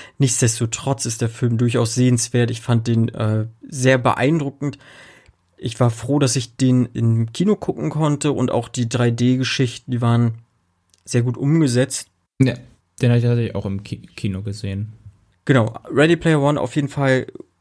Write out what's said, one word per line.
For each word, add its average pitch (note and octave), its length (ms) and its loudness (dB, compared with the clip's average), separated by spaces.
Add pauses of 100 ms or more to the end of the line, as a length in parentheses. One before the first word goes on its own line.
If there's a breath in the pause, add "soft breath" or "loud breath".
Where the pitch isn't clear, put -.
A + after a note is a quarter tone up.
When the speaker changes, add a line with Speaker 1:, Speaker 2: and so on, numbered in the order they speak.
(180 loud breath)
Speaker 1:
Nichtsdestotrotz B2 880 0
ist - 160 -6
der A#2 60 -2
Film A#2 300 -2
durchaus A#2 360 0
sehenswert. A#2+ 580 2
Ich A2+ 80 -8
fand A#2 260 0
den, A2+ 220 2
äh, A2 380 -2 (220)
sehr C3 300 2
beeindruckend. C#3 800 -2 (800 loud breath)
Ich - 220 -6
war B2 100 4
froh, C#3 300 -2
dass C3+ 160 0
ich - 200 -6
den B2+ 380 2
im A2+ 380 0
Kino G3 240 2
gucken D3+ 340 -4
konnte D3+ 400 0
und B2 220 0
auch A#2 160 -2
die A#2+ 200 -4
drei A#2+ 220 2
D-Geschichten, B2+ 800 0
die A#2+ 100 -2
waren A#2 340 2 (720)
sehr A#2+ 180 0
gut B2 140 -2
umgesetzt. C#3 720 0 (320)
Speaker 2:
Ja, C3 140 2 (480)
den A#2+ 80 4
hab A#2+ 80 4
ich A#2 60 0
tatsächlich A#2+ 320 0
auch G2 100 -6
im G2 160 -6
Ki-, - 160 -12 (180)
Kino F#2+ 260 -6
gesehen. G2+ 500 -8 (540)
Speaker 1:
Genau, A#2 280 4 (180)
Ready D#3+ 240 4
Player D#3+ 240 2
One C#3 200 2
auf - 160 -6
jeden C#3+ 120 -2
Fall, C3+ 380 0 (340)